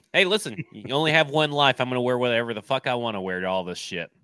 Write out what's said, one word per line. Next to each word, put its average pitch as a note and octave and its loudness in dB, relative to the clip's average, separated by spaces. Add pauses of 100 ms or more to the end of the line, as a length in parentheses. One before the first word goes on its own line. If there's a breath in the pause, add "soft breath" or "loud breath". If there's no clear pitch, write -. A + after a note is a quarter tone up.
(140)
Hey, F#3 6
listen, G3+ -2
you G#2 -8
only D#3 2
have D3+ 4
one D3+ 2
life. C#3+ 2
I'm B2+ -2
gonna B2+ 0
wear B2 2
whatever A#2+ 0
the G#2+ -8
fuck C3 -4
I C3 0
wanna A2+ -4
wear F#2 -4
to F#2 -4
all F#2 0
this F2 -8
shit. F2 -8 (120)